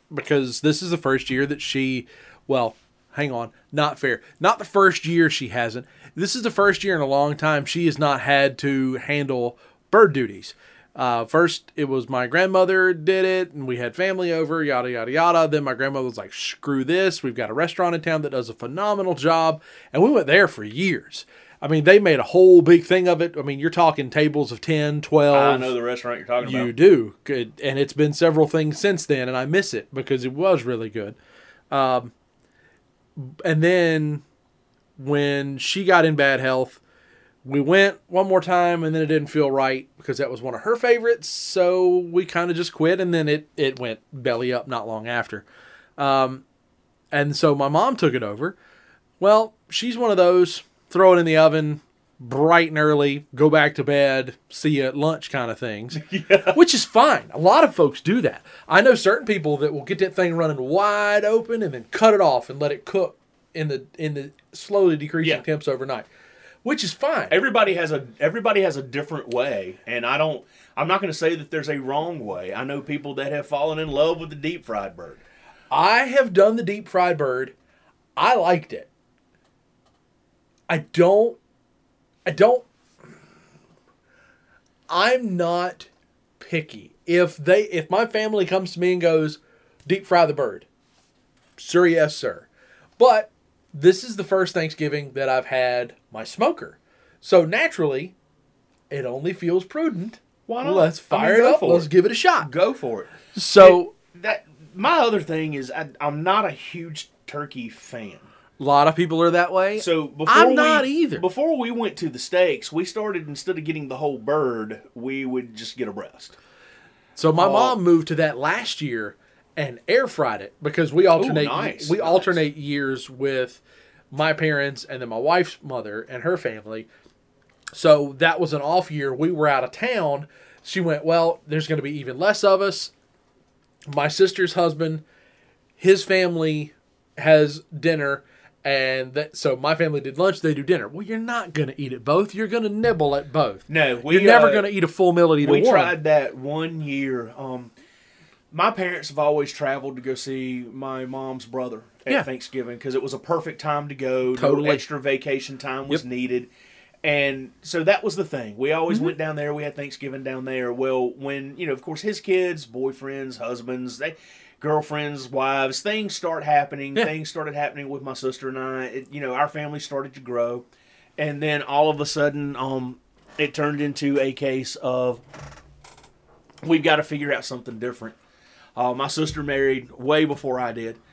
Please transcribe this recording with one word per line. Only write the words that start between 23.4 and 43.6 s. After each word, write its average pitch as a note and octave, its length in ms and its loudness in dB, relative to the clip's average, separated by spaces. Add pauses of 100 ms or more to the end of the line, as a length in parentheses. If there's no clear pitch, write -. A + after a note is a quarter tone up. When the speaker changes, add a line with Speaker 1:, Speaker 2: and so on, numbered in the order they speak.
Speaker 1:
mean, C#3 180 -8
you're D#3 120 -2
talking D3+ 380 2
tables D3 440 0
of A2+ 80 -14
ten, D3+ 400 -2
twelve. C#3+ 340 4 (200)
Speaker 2:
I - 20 0
know B2+ 160 -4
the A#2+ 100 -4
restaurant A#2+ 360 -6
you're - 80 -16
talking B2 240 -2
Speaker 1:
You B2+ 120 -2
Speaker 2:
about. A#2 140 -4
Speaker 1:
do. C#3+ 380 6 (100)
Good. A#2+ 260 -4 (100)
And C3+ 160 -2
it's C#3 140 -2
been D3 220 0
several D#3 340 4
things D3+ 320 -2
since G3+ 260 0
then, C3 220 -2
and C3 80 -6
I B2+ 100 -4
miss F#3 280 0
it A2 200 -8
because C3 300 -4
it B2+ 80 -4
was D#3 320 0
really A2+ 260 -6
good. G#2 260 -10 (560)
Um, B2+ 420 -2 (1300)
and D#3 200 0
then D#3+ 600 0 (720)
when C#3 600 -2
she F#3+ 280 -4
got F3 200 6
in D#3 100 2
bad C#3 240 2
health, C3 400 -2 (640)
we C3+ 180 -2
went F#3+ 460 2
one F#3 200 0
more F#3 140 2
time, F3 420 0
and D#3 120 -2
then D#3+ 80 -2
it D3+ 40 0
didn't D3+ 220 0
feel D3 220 0
right C3 360 -2 (100)
because B2+ 200 -8
that C3 140 -4
was A#2 100 -12
one B2 140 -8
of - 60 -12
her A3+ 140 0
favorites, A#3 520 2
so F3+ 680 2
we F3 280 0
kinda F3 280 -2
just E3 200 -6
quit, E3+ 260 2
and F3 140 -2
then D#3 160 0
it, D3+ 260 -2
it C3+ 240 -2